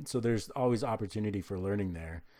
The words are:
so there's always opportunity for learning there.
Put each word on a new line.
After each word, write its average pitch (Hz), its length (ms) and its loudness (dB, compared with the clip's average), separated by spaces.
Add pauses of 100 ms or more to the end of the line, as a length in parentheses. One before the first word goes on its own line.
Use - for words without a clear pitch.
so 127 140 -2
there's 113 320 2
always 127 320 2
opportunity 107 580 0
for 92 180 -4
learning 98 340 0
there. 82 300 -8 (160)